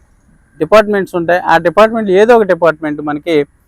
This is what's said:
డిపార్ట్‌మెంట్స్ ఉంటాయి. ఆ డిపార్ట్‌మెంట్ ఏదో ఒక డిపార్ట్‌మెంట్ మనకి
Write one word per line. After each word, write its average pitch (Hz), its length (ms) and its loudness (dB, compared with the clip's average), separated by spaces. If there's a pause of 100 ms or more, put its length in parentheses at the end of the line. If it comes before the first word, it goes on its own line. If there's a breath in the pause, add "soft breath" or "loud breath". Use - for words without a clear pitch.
(600)
డిపార్ట్‌మెంట్స్ 202 540 0
ఉంటాయి. 175 260 -2
ఆ 165 160 0
డిపార్ట్‌మెంట్ 208 540 0
ఏదో 220 260 4
ఒక 226 60 2
డిపార్ట్‌మెంట్ 160 600 -2
మనకి 151 340 -4 (320)